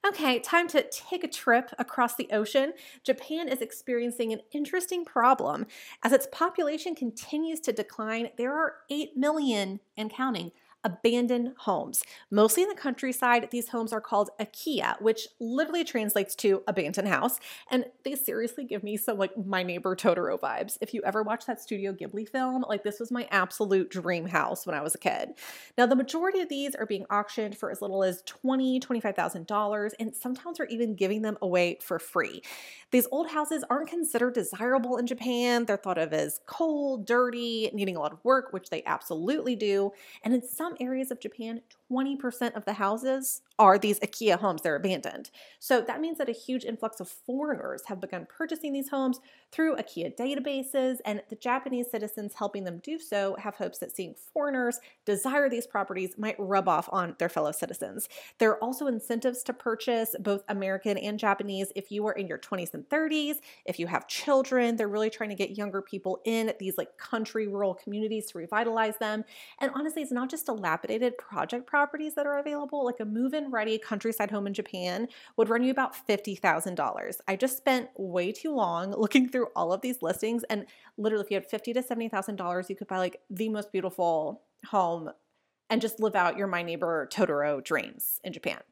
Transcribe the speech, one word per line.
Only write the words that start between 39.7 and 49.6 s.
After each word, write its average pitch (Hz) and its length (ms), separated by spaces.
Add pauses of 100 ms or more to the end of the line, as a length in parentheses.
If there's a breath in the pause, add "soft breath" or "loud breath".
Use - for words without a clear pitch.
And 226 100
in 254 140
some 339 340
areas 262 300
of 240 100
Japan, 226 400 (280)
twenty 269 280
percent 247 380
of 214 100
the 208 100
houses 254 680 (160)
are 202 200
these 202 200
akiya 196 400
homes. 180 240
They're 151 140
abandoned. - 540 (280 loud breath)
So 254 220
that 254 200
means 320 180
that 262 100
a 233 40
huge 254 320
influx 220 360
of 180 80
foreigners 262 800
have 190 140
begun 185 280
purchasing 320 440
these 277 180
homes 262 280 (320 loud breath)
through 320 260